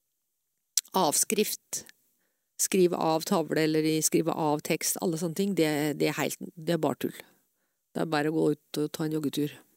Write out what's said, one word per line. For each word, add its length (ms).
avskrift, 880
skrive 360
av 280
tavle, 380
eller 240
i, 160
skrive 320
av 260
tekst, 400
alle 160
sånne 220
ting, 180
det, 140
det 140
er 80
helt, 180
det 220
er 60
bare 180
tull. 160
Det 80
er 100
bare 160
å 80
gå 160
ut 300
og 100
ta 140
en 80
joggetur. 400